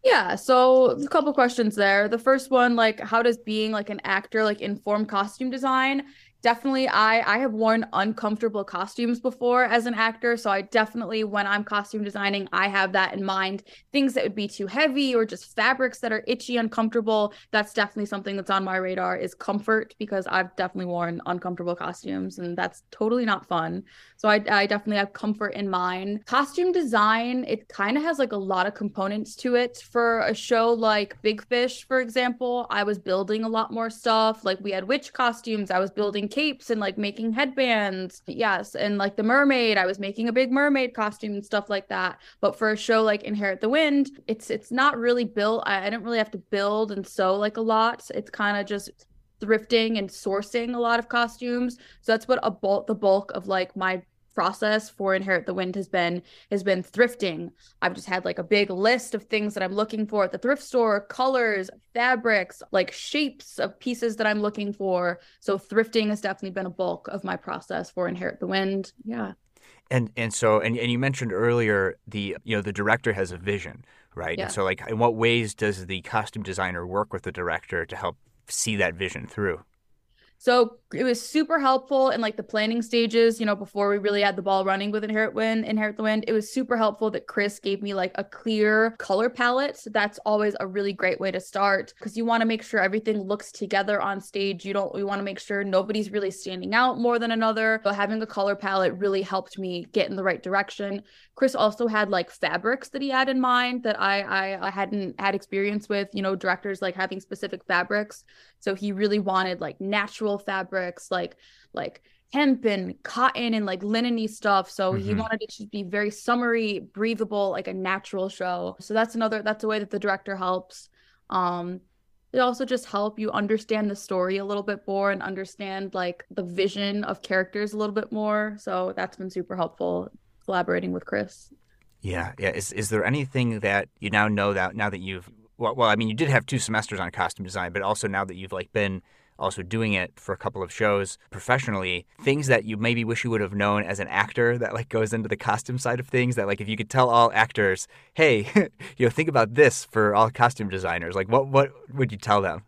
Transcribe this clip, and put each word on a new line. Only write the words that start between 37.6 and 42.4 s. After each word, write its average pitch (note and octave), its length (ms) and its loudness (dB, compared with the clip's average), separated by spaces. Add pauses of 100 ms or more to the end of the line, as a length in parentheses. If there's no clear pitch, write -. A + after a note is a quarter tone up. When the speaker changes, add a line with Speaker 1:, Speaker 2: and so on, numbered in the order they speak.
Speaker 1:
Yes, G3+ 480 -2
and, G#3 240 0
like, G3 180 -2
the A3 60 -2
mermaid, A#3+ 560 4
I F#3 80 2
was G3 120 -2
making G3+ 300 -4
a A#3 40 -2
big B3+ 180 2
mermaid C4+ 440 2
costume G#3+ 400 -4
and G3+ 100 -8
stuff G#3 260 -2
like G3 180 -4
that. F#3 320 -4 (200)